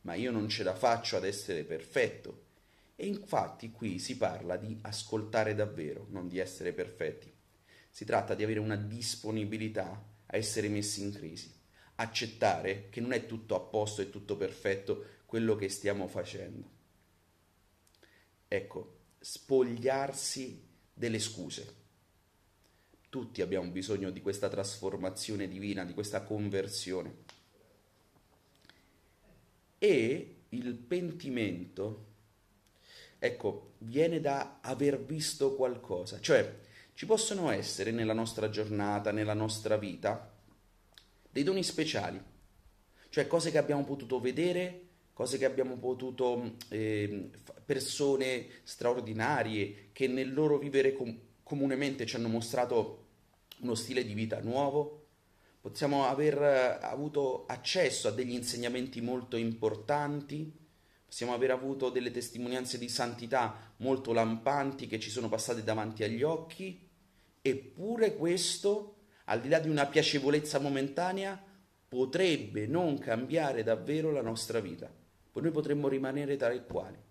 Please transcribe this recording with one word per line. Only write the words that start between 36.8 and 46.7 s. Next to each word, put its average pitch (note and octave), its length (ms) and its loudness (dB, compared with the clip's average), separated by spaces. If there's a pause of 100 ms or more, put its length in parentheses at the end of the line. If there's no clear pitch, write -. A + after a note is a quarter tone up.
ci - 140 -8
possono G3+ 440 2
essere G#2 400 0
nella A2+ 220 2
nostra A2 380 0
giornata, G#2 600 0
nella G#2+ 240 2
nostra G#2+ 420 2
vita, G2+ 560 -2 (960)
dei C3+ 140 -2
doni F#3 220 2
speciali, G2 580 -2 (840)
cioè C#3 180 2
cose E3 240 2
che D3+ 80 4
abbiamo C#3+ 260 4
potuto C3 360 -2
vedere, F3 600 0 (300)
cose B2+ 260 -2
che C3 60 2
abbiamo B2+ 320 2
potuto, B2 800 0 (120)
ehm, G#2 600 -2